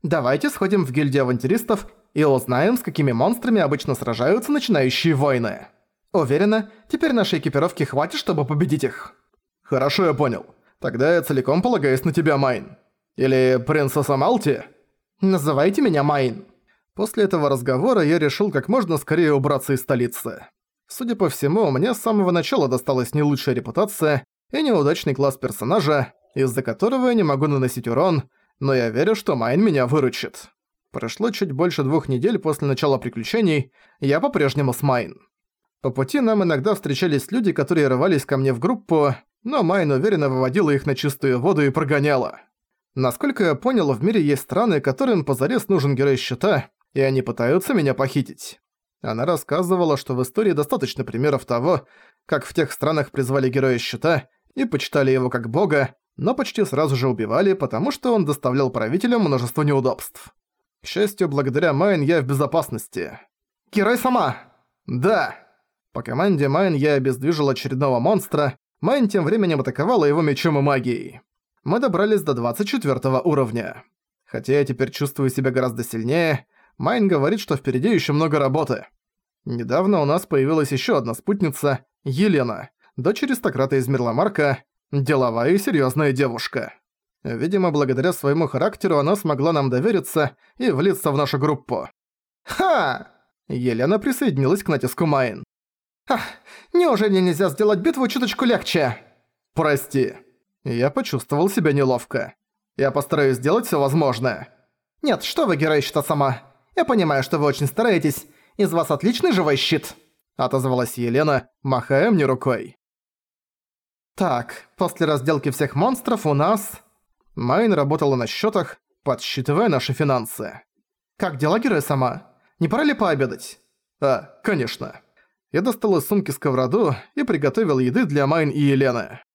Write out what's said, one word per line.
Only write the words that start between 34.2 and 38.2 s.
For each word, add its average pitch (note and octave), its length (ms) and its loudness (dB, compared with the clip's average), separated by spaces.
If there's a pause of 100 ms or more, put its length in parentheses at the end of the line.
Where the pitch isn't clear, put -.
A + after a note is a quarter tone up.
с - 80 -8
Майн. B2 400 -2 (600)
По C3 80 -2
пути C3+ 300 0
нам A3 240 4
иногда E3+ 300 2
встречались D3 560 -2
люди, G#3 220 0
которые D3 360 2
рвались C#3 360 2